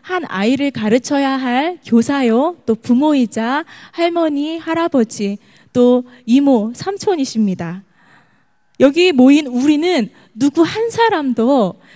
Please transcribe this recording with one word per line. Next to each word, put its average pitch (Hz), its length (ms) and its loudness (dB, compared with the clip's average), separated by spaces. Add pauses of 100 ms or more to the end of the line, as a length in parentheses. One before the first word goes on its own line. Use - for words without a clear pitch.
한 359 260 -6
아이를 254 440 -2
가르쳐야 269 680 -2
할 262 480 -2
교사요, 262 720 0 (100)
또 226 80 0
부모이자 254 920 -2 (280)
할머니, 330 680 -2
할아버지, 302 800 -4 (340)
또 247 320 2 (220)
이모, 240 480 2
삼촌이십니다. 220 1080 -4 (960)
여기 302 320 4
모인 285 340 6
우리는 285 640 0 (240)
누구 277 300 0
한 427 260 -4
사람도 277 840 0 (200)